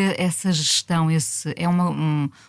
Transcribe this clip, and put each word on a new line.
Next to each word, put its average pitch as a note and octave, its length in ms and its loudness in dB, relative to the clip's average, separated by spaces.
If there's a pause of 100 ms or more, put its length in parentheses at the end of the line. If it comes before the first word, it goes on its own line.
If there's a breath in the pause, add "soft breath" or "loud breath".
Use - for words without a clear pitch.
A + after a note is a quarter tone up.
(180)
essa F3+ 360 0
gestão, D#3+ 580 0
esse, D#3+ 460 -2
é E3+ 100 -2
uma, F3 220 2
um, D3 400 0 (200 loud breath)